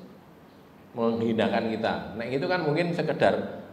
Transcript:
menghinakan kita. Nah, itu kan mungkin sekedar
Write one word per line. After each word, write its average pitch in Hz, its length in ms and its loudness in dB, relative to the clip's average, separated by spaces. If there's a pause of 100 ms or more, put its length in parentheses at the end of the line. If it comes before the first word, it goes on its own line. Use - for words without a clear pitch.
(920)
menghinakan 113 800 2
kita. 98 400 -2
Nah, 113 160 -8
itu 139 160 -2
kan 180 160 0
mungkin 165 320 0
sekedar 135 800 0